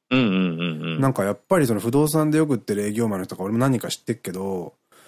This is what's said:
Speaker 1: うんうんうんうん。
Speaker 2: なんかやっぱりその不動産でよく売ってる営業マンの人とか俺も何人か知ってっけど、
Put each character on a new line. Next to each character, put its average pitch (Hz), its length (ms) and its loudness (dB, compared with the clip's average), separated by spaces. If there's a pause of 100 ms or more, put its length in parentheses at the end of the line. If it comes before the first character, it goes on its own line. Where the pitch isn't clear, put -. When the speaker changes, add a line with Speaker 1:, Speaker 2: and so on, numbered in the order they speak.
(100)
Speaker 1:
う 127 40 -2
ん 131 40 4
う 131 40 4
ん - 40 4
う - 20 4
ん 85 540 0
う 82 160 -4
ん。 - 20 0
Speaker 2:
な 135 80 4
ん 131 60 0
か 98 100 0
や 101 80 0
っ - 160 -6
ぱ 190 100 4
り 143 80 4
そ 113 60 0
の 101 80 -2
不 113 100 -2
動 147 160 4
産 151 240 2
で 151 60 2
よ 156 100 4
く 147 60 0
売 120 40 0
っ - 20 -2
て 104 160 -4
る 104 80 -2
営 104 100 -2
業 113 160 0
マ 101 80 -2
ン 92 40 -4
の 87 40 -4
人 - 60 -14
と 90 80 -12
か 92 60 -6
俺 107 100 -2
も 117 40 2
何 135 140 4
人 113 80 0
か - 80 -6
知 - 100 -8
っ - 60 -20
て 120 80 -4
っ 113 40 -2
け - 140 -10
ど、 92 440 -6 (340)